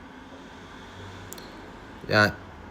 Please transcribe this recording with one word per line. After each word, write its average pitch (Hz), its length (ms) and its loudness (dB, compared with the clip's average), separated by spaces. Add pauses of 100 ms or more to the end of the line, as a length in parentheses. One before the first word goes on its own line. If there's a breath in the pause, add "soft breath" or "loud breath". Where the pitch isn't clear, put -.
(2000 loud breath)
Yani 104 220 10 (400)